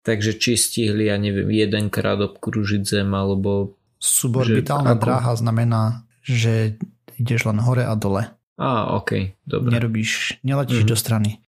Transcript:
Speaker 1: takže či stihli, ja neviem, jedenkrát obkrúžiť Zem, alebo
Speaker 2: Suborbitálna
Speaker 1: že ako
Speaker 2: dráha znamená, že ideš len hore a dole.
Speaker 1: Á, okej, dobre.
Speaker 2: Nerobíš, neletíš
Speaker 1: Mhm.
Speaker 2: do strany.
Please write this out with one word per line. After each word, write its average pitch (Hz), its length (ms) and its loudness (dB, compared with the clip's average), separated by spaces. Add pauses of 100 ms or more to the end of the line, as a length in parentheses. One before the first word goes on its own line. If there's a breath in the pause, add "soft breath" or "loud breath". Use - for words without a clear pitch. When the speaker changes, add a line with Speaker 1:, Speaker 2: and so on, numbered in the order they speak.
Speaker 1:
takže 107 320 0
či 120 240 0
stihli, 107 480 0
ja 101 160 0
neviem, 98 240 0
jedenkrát 104 720 0
obkrúžiť 104 640 -2
Zem, 98 320 0
alebo 98 640 -2 (220)
Speaker 2:
Suborbitálna 127 880 0
Speaker 1:
že 120 60 8
ako 110 100 0
Speaker 2:
dráha 123 280 2
znamená, 113 500 2 (380)
že 113 580 0 (360)
ideš 120 300 0
len 107 140 0
hore 123 240 2
a 113 120 -2
dole. 101 360 -2 (240)
Speaker 1:
Á, 127 400 -2
okej, 98 480 -2
dobre. 123 260 -2
Speaker 2:
Nerobíš, 113 720 -2
neletíš 127 440 0
Speaker 1:
Mhm. 107 40 4
Speaker 2:
do 117 80 2
strany. 107 340 0 (180)